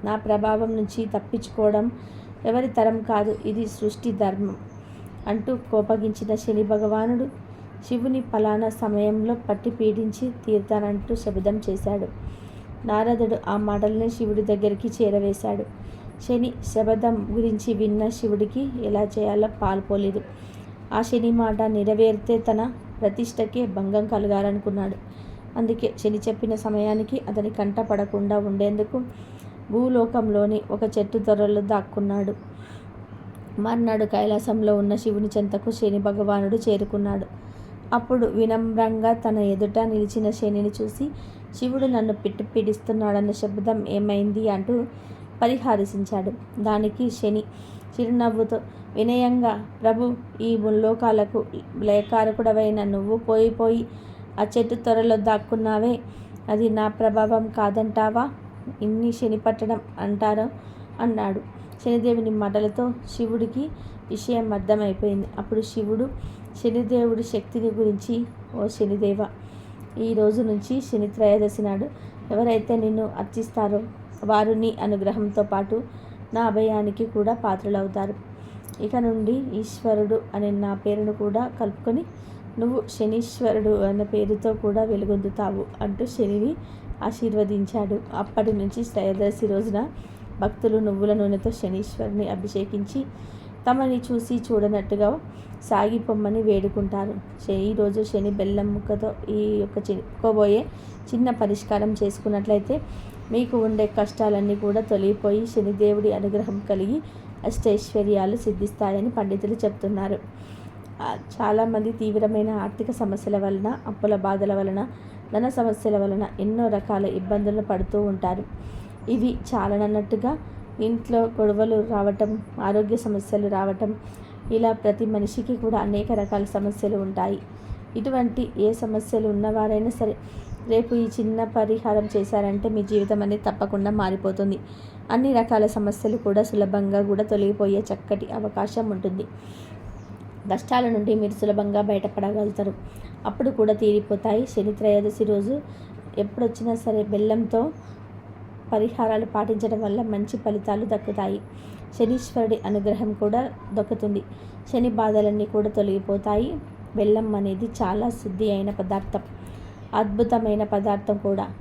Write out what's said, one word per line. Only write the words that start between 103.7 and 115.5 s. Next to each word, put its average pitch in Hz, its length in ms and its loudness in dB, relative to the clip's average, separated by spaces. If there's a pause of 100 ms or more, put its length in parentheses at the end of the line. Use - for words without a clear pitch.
కష్టాలన్నీ 208 680 2
కూడా 208 240 2
తొలగిపోయి 208 640 2
శనిదేవుడి 208 640 4
అనుగ్రహం 202 560 -2
కలిగి 202 340 0 (420)
అష్టైశ్వర్యాలు 208 920 2
సిద్ధిస్తాయని 202 720 0
పండితులు 202 540 -2
చెప్తున్నారు. 196 540 -2 (840)
ఆ, - 140 -6 (240)
చాలామంది 220 520 2
తీవ్రమైన 214 580 2
ఆర్థిక 208 400 -4
సమస్యల 202 480 -2
వలన, 196 380 0 (100)
అప్పుల 214 300 0
బాధల 196 380 0
వలన, 196 320 -2 (460)
ధన 233 160 2
సమస్యల 226 480 0